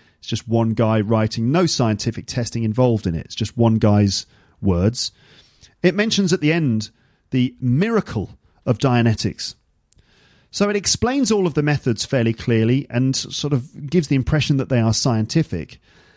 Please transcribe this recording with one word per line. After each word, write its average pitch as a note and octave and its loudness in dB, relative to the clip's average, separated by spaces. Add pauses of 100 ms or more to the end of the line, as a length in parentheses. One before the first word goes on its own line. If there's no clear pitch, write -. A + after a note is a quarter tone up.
(180)
it's - -20
just - -6
one A2+ 2
guy A2 2
writing, A2 0
no F3 2
scientific A2+ -2
testing A#2 -6
involved A2+ 2
in E2+ -2
it. D2+ -6
It's - -16
just - -6
one A2+ 4
guy's G#2 4 (360)
words. F#2+ 0 (720)
It F3+ 4
mentions G3+ 0
at F#3 0
the D3+ 2
end B2+ 0 (420)
the B2+ 0
miracle F#3 -2 (280)
of A#2 0
Dianetics. A#2+ 0 (960)
So G3+ 0
it G3+ -2
explains A#3 0
all G3+ 2
of D#3 0
the D3+ 0
methods C#3 0
fairly A2+ 0
clearly A#2+ 0
and C3 0
sort - -6
of C3+ -6
gives E3 0
the D3 0
impression C#3 0
that C3+ -4
they B2 2
are A2+ 2
scientific. A2 -2 (380)